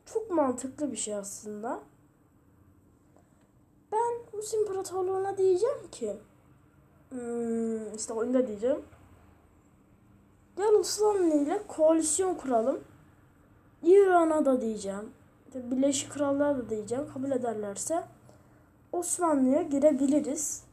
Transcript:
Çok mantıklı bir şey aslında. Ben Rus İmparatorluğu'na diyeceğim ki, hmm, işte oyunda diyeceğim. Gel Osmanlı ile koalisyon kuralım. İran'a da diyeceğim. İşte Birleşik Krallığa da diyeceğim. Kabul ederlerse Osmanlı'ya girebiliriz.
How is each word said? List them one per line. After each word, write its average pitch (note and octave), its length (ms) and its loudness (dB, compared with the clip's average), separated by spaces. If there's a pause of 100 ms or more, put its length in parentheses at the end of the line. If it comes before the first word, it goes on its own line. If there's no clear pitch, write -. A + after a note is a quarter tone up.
Çok A4 240 -6
mantıklı C4+ 640 -2
bir A3+ 40 -10
şey G#3 180 -8
aslında. G#3+ 680 -10 (2000)
Ben A#4+ 420 -2
Rus G#4+ 200 -8
İmparatorluğu'na F#4+ 840 -2
diyeceğim F#4+ 520 2
ki, G#3 260 -8 (960)
hmm, A3+ 840 -6
işte - 160 -10
oyunda B3 340 0
diyeceğim. G#3+ 360 -2 (1700)
Gel G#4 180 4
Osmanlı G4 600 2
ile D4+ 320 0
koalisyon D#4+ 680 2
kuralım. C4 500 -2 (1000)
İran'a F4 640 6
da C4 160 4
diyeceğim. G#3 520 -6 (360)
İşte A#3+ 220 -12
Birleşik C4+ 420 0
Krallığa C#4+ 440 0
da A3+ 140 -6
diyeceğim. A3 420 -6
Kabul C4+ 180 -6
ederlerse A#3 720 -2 (880)
Osmanlı'ya D#4 680 2
girebiliriz. C#4+ 1120 2